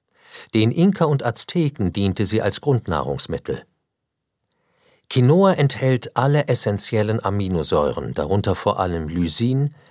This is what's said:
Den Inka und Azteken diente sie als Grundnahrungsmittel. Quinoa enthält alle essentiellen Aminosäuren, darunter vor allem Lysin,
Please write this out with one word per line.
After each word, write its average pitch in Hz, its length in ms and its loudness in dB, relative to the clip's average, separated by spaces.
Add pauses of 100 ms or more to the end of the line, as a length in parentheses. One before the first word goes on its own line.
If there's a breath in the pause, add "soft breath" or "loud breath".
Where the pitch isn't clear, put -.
(540 loud breath)
Den 110 180 4
Inka 175 340 2
und 147 180 0
Azteken 120 680 -2
diente 98 320 0
sie 110 160 0
als - 180 -2
Grundnahrungsmittel. 71 1040 -2 (1500)
Quinoa 170 440 4
enthält 131 640 0
alle 143 300 2
essentiellen 107 760 0
Aminosäuren, 78 920 -2
darunter 92 400 0
vor - 240 -2
allem 85 300 -2
Lysin, 117 640 -2 (180 soft breath)